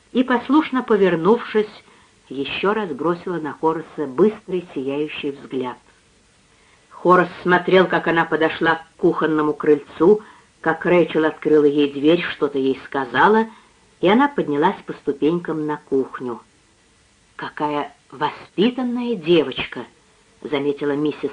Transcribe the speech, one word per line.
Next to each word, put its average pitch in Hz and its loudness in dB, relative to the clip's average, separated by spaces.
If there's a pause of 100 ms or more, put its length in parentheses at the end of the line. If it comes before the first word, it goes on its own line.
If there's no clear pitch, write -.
(120)
и, 247 2
послушно 262 0
повернувшись, 208 2 (600)
ещё 139 -4
раз 214 -6
бросила 170 -4
на 147 -8
Хораса 160 -4
быстрый 180 0
сияющий 143 -6
взгляд. 127 -8 (1200)
Хорас 175 4 (120)
смотрел, 180 4
как 170 -2
она 165 2
подошла 160 0
к - -12 (120)
кухонному 156 0
крыльцу, 156 2 (400)
как 160 -2
Рэйчел 170 2
открыла 151 2
ей 143 2
дверь, 151 2
что-то 143 -4
ей 131 0
сказала, 160 2 (540)
и 165 2
она 247 6
поднялась 160 0 (100)
по 156 -10
ступенькам 156 -2
на 151 -4
кухню. 127 -6 (960)
"Какая 147 -6 (200)
воспитанная 240 -2
девочка", — 151 0 (580)
заметила 143 -2
миссис 143 -4